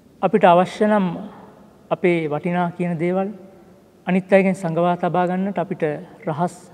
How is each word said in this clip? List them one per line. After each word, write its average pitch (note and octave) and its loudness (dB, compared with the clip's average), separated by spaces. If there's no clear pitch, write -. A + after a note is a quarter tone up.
අපිට F#3+ 2
අවශ්‍ය F#3 4
නම් G#3 2
අපේ E3+ 0
වටිනා F3 -2
කියන F3 -4
දේවල් F#3 -2
අනිත් F#3 0
අයගෙන් F#3+ 4
සංගවා F3 0
තබා F3 0
ගන්නට F#3 -2
අපිට E3+ -4
රහස් E3 -4